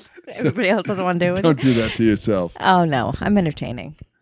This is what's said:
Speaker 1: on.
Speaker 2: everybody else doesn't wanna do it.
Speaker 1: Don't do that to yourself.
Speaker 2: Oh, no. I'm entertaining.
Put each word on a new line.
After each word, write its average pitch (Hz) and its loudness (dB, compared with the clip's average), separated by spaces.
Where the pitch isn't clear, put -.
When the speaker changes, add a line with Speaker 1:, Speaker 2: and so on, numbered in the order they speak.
Speaker 1:
on. 240 -16
Speaker 2:
everybody 180 0
else 202 2
doesn't 190 -2
wanna 180 0
do 175 2
it. 196 -2
Speaker 1:
Don't 156 2
do 131 4
that 113 0
to 117 -2
yourself. 104 0
Speaker 2:
Oh, 180 4
no. 135 -2
I'm 202 2
entertaining. 151 -4